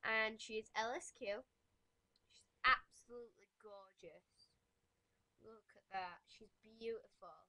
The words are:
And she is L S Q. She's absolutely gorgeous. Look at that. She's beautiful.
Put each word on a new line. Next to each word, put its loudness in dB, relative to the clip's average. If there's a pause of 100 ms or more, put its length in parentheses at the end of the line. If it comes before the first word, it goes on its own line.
And 4
she -2
is -4
L 4
S -4
Q. -2 (840)
She's -20 (140)
absolutely 0 (100)
gorgeous. -18 (920)
Look -18
at -20
that. 0
She's -20
beautiful. -6